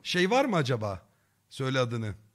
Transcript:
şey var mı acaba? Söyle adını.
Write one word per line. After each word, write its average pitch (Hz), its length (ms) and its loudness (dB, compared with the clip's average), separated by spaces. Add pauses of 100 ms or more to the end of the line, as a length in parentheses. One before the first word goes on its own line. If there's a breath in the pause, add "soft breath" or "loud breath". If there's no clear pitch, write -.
şey 180 280 0
var 262 140 4
mı 220 120 0
acaba? 110 500 -2 (440)
Söyle 135 280 -2
adını. 113 360 -2 (200)